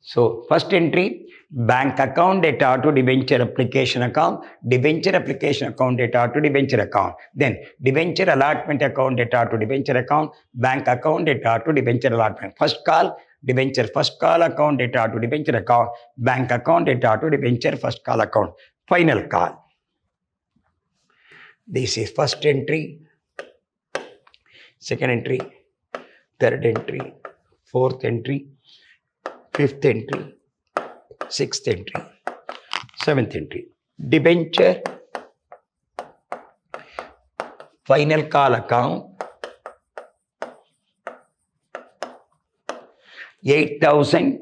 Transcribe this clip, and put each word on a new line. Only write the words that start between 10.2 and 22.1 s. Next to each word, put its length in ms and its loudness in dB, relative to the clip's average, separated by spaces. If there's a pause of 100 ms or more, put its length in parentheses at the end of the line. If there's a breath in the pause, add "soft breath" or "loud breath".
bank 340 0
account 380 0
debtor 380 0
to 80 0
debenture 400 2
allotment. 460 -2
First 260 -2
call, 320 2 (280 loud breath)
debenture 500 0
first 240 -2
call 240 4
account 360 0
debtor 360 0
to 60 -4
debenture 360 -2
account, 340 2 (280 loud breath)
bank 320 0
account 360 2
debtor 360 2
to 80 0
debenture 460 0
first 280 -6
call 160 0
account. 320 0 (360 soft breath)
Final 400 4
call. 360 -2 (2000 soft breath)
This 320 -4
is 140 -4